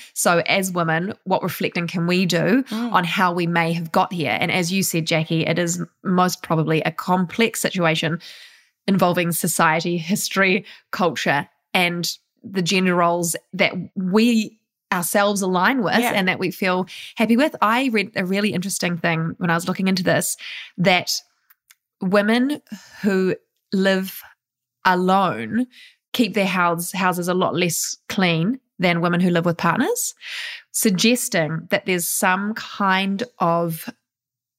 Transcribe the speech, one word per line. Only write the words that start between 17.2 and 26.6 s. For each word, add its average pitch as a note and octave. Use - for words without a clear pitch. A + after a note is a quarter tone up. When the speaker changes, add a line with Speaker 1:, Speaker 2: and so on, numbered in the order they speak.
Speaker 1:
with. D4+
I A#3+
read A3
a F#3+
really F#3+
interesting F3+
thing E3
when F3
I E3
was E3+
looking F#3
into F#3+
this, E3+
that F3+
women A3
who F#3+
live F#3+
alone F#3
keep G#3
their G3
house, F3